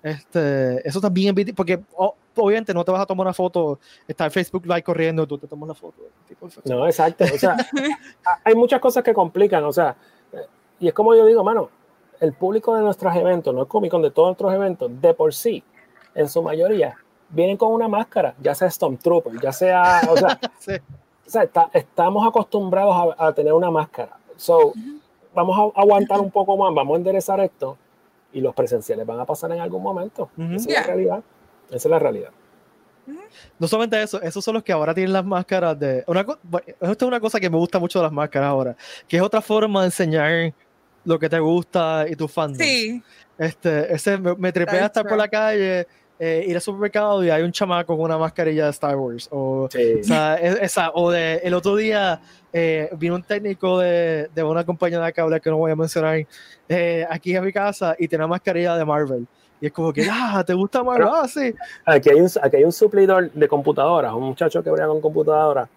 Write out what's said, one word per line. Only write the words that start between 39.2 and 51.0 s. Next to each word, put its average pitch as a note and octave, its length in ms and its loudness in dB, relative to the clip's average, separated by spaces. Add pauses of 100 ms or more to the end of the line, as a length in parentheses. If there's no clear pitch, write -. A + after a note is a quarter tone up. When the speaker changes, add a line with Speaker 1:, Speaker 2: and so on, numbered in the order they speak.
Speaker 1:
otra G#3+ 180 0
forma G#3+ 400 2
de F#3 60 4
enseñar E3 680 0 (520)
lo E3 140 2
que D#3 80 -2
te D#3+ 120 0
gusta D#3+ 680 0
y E3 80 -6
tu D3+ 140 -6
fandom. D3 360 -4
Speaker 3:
Sí. A#3+ 380 -2 (340)
Speaker 1:
Este, D#3+ 560 -2
ese G3 240 0
me, F3+ 180 -2
me F#3 180 -4
tripea F3+ 220 -2
Speaker 3:
That F#3 60 2
is G3+ 40 2
Speaker 1:
estar G#3+ 180 -2
por G#3 100 -6
Speaker 3:
true. G#3+ 40 0
Speaker 1:
la G#3+ 100 0
calle, G3+ 600 -2 (300)
eh, E3 300 -2
ir F3 80 -2
al F3 60 -2
supermercado G#3 640 -2
y E3+ 40 4
hay D#3+ 140 2
un F3 80 -2
chamaco F3 460 -2
con D#3+ 80 -2
una D#3+ 120 -2
mascarilla D#3+ 480 -2
de D3 40 0
Star C#3+ 260 -4
Wars, B2 360 -6
o, C3+ 380 -4
Speaker 2:
Sí. A#2 300 2
Speaker 1:
o G#2 40 -4
sea, D#3 360 2
e-, F3+ 240 0
esa, F3 300 -2
o F3 180 2